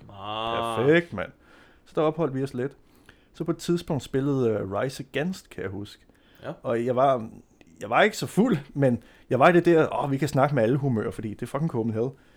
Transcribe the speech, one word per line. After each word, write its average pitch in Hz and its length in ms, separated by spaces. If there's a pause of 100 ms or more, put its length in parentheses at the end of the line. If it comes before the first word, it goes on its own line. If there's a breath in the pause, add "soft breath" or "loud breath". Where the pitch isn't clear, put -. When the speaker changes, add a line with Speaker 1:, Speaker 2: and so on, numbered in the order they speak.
Speaker 1:
Smart. 113 720
Speaker 2:
Perfekt, 160 340
mand. 90 180 (540 soft breath)
Så - 100
der - 60
opholdt 151 340
vi 131 80
os 135 100
lidt. 123 180 (640 soft breath)
Så - 100
på 165 80
et 160 60
tidspunkt 170 460
spillede, 135 460
øh, 104 220
Rise 120 320 (100)
Against, 180 360
kan - 140
jeg 98 80
huske. 104 320 (400 soft breath)
Speaker 1:
Ja. 120 80 (120)
Speaker 2:
Og 120 220
jeg 123 100
var, 127 340 (520)
jeg 101 80
var 127 120
ikke 208 160
så 139 100
fuld, 208 300 (160)
men 131 300 (260 loud breath)
jeg 127 100
var 151 100
i 180 40
det 170 120
der, 160 380
"Åh, 139 80
vi 135 60
kan 143 100
snakke 139 280
med 120 80
alle 120 140
humører, 113 340
fordi 110 180
det - 120
er 120 60
fucking 156 240
Copenhagen." 113 400 (260 soft breath)